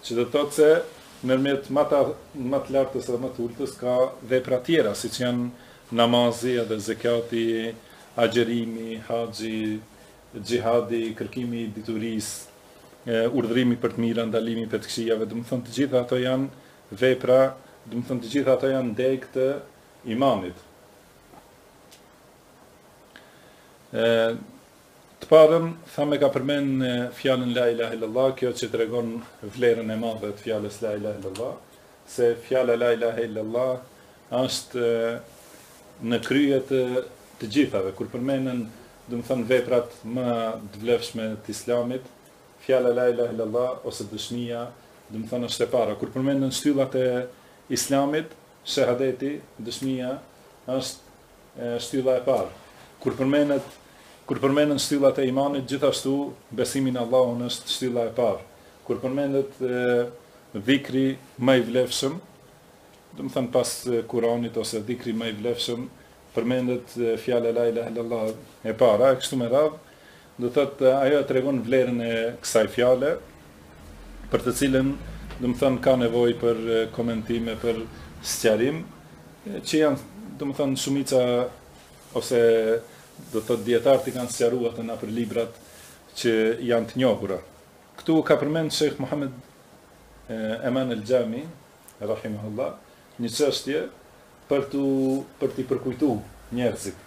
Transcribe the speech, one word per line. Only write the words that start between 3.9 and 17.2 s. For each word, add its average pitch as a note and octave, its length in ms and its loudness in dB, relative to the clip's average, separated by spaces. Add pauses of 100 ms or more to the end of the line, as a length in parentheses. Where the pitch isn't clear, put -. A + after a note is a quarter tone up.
vepra B2+ 320 2
tjera, B2+ 320 2
siç - 300 -6
janë B2 240 0 (460)
namazi A#2+ 680 4
edhe A2 180 -4
zekati, A2+ 680 0 (680)
agjerimi, A2+ 920 0
haxhi, A2 720 -4 (560)
xhihadi, A2+ 840 0
kërkimi A#2 480 -6
i G#2 100 -8
diturisë, A2 800 -6 (520)
e, A2+ 220 0
urdhërimi A#2+ 520 2
për A2+ 160 -2
të A#2 80 -2
mira, A#2 240 0
ndalimi A2+ 440 -2
për A2+ 120 -2
të - 80 -12
këqijave, A2+ 360 -2
do A2+ 120 -6
të A#2+ 120 -12
thonë A#2+ 160 -4
të - 120 -12
gjitha B2+ 240 2
ato B2+ 160 0
janë C3 840 -4
vepra, B2+ 400 6 (440)